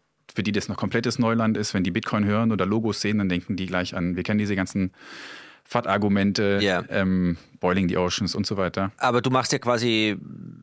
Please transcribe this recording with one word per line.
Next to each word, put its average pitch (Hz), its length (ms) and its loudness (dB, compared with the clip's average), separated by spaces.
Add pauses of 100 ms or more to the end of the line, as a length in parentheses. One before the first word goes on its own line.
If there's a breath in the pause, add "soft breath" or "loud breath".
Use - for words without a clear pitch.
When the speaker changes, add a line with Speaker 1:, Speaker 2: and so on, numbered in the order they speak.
(320)
Speaker 1:
für 104 120 -2
die 101 80 0
das 101 160 -2
noch 95 80 -4
komplettes 117 420 -2
Neuland 113 380 2
ist, 104 180 -4
wenn 95 80 2
die 92 80 0
Bitcoin 107 340 0
hören 110 280 2
oder 95 120 2
Logos 110 360 0
sehen, 104 180 0
dann 98 100 0
denken 90 280 -2
die 92 100 -4
gleich 90 300 -2
an, 90 180 -2
wir 92 80 -4
kennen 107 160 0
diese 104 160 0
ganzen 95 380 -2 (720 loud breath)
fat-Argumente, 101 960 2
Speaker 2:
Ja. 90 260 2
Speaker 1:
ähm, 92 480 2 (220 loud breath)
Boiling 90 300 2
the 87 80 0
Oceans 90 400 -2
und 107 100 -2
so 104 100 -4
weiter. 95 420 -2
Speaker 2:
Aber 123 220 2
du 131 100 0
machst 127 220 2
ja 139 60 2
quasi, 113 580 2 (460)